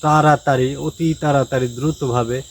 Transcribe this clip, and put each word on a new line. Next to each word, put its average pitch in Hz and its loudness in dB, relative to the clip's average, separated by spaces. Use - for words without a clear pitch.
তাড়াতাড়ি, 147 2
অতি 151 -4
তাড়াতাড়ি 135 0
দ্রুতভাবে 123 -4